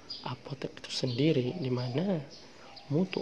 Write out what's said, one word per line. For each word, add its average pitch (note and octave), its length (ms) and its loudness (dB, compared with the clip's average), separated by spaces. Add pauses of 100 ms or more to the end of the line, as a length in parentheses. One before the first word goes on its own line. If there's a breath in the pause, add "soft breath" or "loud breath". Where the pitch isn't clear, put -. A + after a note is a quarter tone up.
(240)
apotek - 560 -8
itu - 80 -14
sendiri, C3 720 4
di C3+ 80 0
mana B2+ 560 2 (640 loud breath)
mutu E3+ 340 2